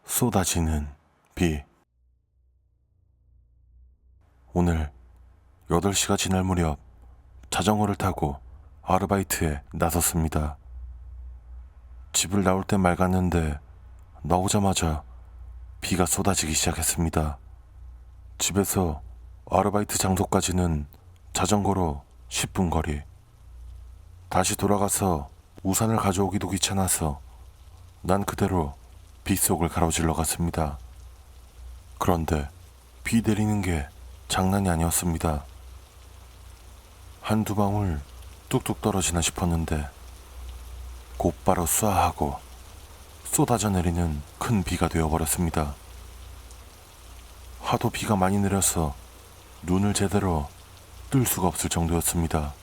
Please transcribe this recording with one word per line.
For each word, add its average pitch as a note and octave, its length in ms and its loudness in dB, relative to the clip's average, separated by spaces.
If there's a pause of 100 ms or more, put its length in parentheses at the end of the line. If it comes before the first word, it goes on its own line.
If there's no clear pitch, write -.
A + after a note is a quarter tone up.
쏟아지는 E2 760 2 (480)
비. D#2 280 2 (3000)
오늘 E2+ 380 2 (800)
여덟 F#2 240 4
시가 G2+ 240 2
지날 F#2 260 2
무렵 F2 360 2 (720)
자전거를 G#2 440 2
타고 D#2 440 -2 (420)
아르바이트에 F#2 800 0 (100)
나섰습니다. E2 840 0 (1500)
집을 F#2+ 320 0
나올 F#2 200 4
땐 G2+ 180 2
맑았는데 F2 800 2 (640)
나오자마자 F2+ 800 2 (760)
비가 - 280 0
쏟아지기 F2+ 480 0
시작했습니다. D#2+ 840 0 (1000)
집에서 F2+ 640 0 (440)
아르바이트 G2+ 540 2
장소까지는 F2+ 880 2 (460)
자전거로 F#2 680 0 (260)
십 - 240 -6
분 F2+ 180 0
거리. D#2 320 -2 (1200)
다시 F#2 300 2
돌아가서 G2 720 2 (320)
우산을 A2 360 2
가져오기도 G2 520 0
귀찮아서 F#2 720 0 (800)
난 F#2+ 240 0
그대로 F2 480 0 (520)
빗속을 E2+ 440 2
가로질러 E2 460 2
갔습니다. D#2 640 -2 (1200)
그런데 D#2+ 500 2 (540)
비 A2+ 200 2
내리는 G#2+ 380 2
게 E2+ 260 0 (400)
장난이 F#2+ 420 2
아니었습니다. E2 760 0 (1800)
한두 G#2+ 320 0
방울 G2+ 460 0 (480)
뚝뚝 - 340 -2
떨어지나 F2+ 400 0
싶었는데 E2 640 -2 (1300)
곧바로 E2+ 480 2
쏴 - 240 0
하고 E2+ 500 0 (840)
쏟아져 A#2 440 2
내리는 E2+ 500 2 (200)
큰 G#2 240 2
비가 E2+ 240 0
되어버렸습니다. D#2+ 880 0 (1900)
하도 - 300 0
비가 - 240 0
많이 F#2+ 240 4
내려서 F#2 560 2 (680)
눈을 F#2+ 320 2
제대로 F#2+ 540 2 (640)
뜰 B2+ 160 4
수가 F#2 200 0
없을 E2 220 0
정도였습니다. E2 920 0